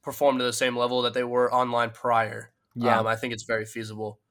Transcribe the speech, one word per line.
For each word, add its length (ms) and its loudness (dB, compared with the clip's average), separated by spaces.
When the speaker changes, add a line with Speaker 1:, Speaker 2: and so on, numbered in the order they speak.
Speaker 1:
perform 340 2
to 60 0
the 100 0
same 240 0
level 260 0
that 120 0
they 80 0
were 300 2
online 360 2
prior. 640 -2
Speaker 2:
Yeah. 240 2
Speaker 1:
Um, 80 0
I 80 2
think 180 -6
it's 100 -10
very 220 -2
feasible. 540 -10